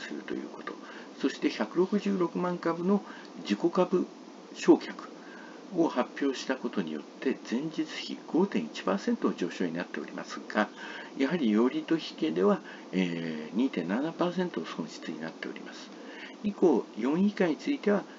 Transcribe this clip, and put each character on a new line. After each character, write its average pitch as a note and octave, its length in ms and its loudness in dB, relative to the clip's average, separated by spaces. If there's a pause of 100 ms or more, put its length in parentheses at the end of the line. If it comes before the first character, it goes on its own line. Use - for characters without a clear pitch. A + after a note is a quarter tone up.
す - 100 -8
る C#2 100 -6
と B1 100 -6
い B1+ 60 -2
う C2+ 100 -8
こ - 140 -12
と。 - 100 -8 (480)
そ C#3 80 4
し - 100 -8
て D3+ 100 2
百 A#2+ 280 -2
六 F#3+ 220 4
十 G3 180 0
六 F3 200 2
万 F3+ 200 0
株 E3+ 260 0
の G3 180 6 (420)
自 G2+ 120 2
己 - 40 -8 (120)
株 F#3 340 4 (500)
償 E3 200 10
却 - 180 -2 (800)
を E3 120 4
発 - 360 0
表 C3+ 140 2
し - 80 -8
た C3 100 2
こ B2+ 140 -4
と G#2+ 120 -2
に D#2+ 120 -2
よ D2 80 -4
っ - 20 -12
て、 A2 340 -2 (120)
前 A#2 120 0
日 D#3 240 -2
比 - 320 -8 (100)
五 F3 180 4
点 G2+ 200 0
一 - 180 -8
パ F#3 100 2
ー G3 60 2
セ A#3+ 120 0
ン A#3 60 2
ト B2 120 2
の F2+ 60 0
上 F2 160 0
昇 - 140 -2
に E2 80 0
な E2+ 100 -2
っ - 40 -8
て - 120 -8
お C#2+ 60 -6
り - 60 -12
ま E2 140 -8
す - 220 -10
が、 G#2+ 220 2 (480)
や C3+ 120 4
は F3 80 2
り C#3+ 100 4
頼 A2 220 6 (120)
戸 D#3+ 140 2
引 D#3 60 0 (160)
け D#3 140 0
で E3+ 120 2
は、 G3+ 160 6 (320)
え E2 640 0
ー、 F#2 40 0
二 B2+ 120 4
点 E2 180 -2
七 C3 240 0
パ E3 160 2
ー F3 80 0
セ F3+ 80 2
ン F3+ 60 0
ト - 100 -4
の D#2+ 60 -4
損 - 220 -6
失 - 240 -10
に D#2 80 -8
な D#2+ 100 -6
っ - 20 -12
て - 160 -10
お C2 60 -8
り - 80 -10
ま - 120 -12
す。 - 160 -14 (540)
以 G#3 80 0
降、 D3 340 6 (120)
四 C#3 240 2
位 G3+ 60 6
以 G#3 40 4
下 F#3+ 160 2
に D3+ 100 2
つ - 140 -2
い C#3 80 0
て G#3 120 2
は、 G3+ 120 2 (160)